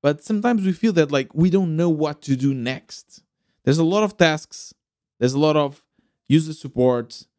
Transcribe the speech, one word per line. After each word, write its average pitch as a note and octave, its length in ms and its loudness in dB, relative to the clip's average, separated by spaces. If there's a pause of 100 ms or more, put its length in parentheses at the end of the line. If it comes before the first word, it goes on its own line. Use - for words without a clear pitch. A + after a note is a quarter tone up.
But D3 220 -2
sometimes G#3+ 420 -2
we F#3+ 80 0
feel A3 200 0
that, D#3 180 2
like, C3+ 220 -2
we E3+ 160 2
don't F3 260 0
know E3+ 140 0
what D3+ 340 -2
to C#3 120 0
do C3+ 180 -2
next. - 720 -10 (400)
There's C#3+ 140 2
a E3 60 2
lot G3 200 0
of G3+ 140 -4
tasks. - 560 -2 (440)
There's B2+ 160 0
a C#3 60 -2
lot D3+ 160 2
of C#3+ 280 -2 (440)
user D#3 260 2
support. B2+ 720 -2 (140)